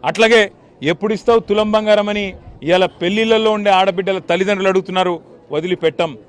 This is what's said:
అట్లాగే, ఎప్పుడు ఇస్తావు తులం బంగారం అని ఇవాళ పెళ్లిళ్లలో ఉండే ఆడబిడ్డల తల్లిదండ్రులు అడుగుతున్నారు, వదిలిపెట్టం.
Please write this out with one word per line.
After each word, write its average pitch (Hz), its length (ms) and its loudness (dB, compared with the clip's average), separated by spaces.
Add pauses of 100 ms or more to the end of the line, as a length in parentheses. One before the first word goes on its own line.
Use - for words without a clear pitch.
అట్లాగే, 220 380 4 (400)
ఎప్పుడు 185 320 -2
ఇస్తావు 226 340 2
తులం 214 280 0
బంగారం 208 320 2
అని 208 180 -4 (360)
ఇవాళ 180 240 2 (140)
పెళ్లిళ్లలో 220 520 0
ఉండే 208 260 0
ఆడబిడ్డల 190 400 0
తల్లిదండ్రులు 190 540 0
అడుగుతున్నారు, 185 420 0 (380)
వదిలిపెట్టం. 165 600 -2 (160)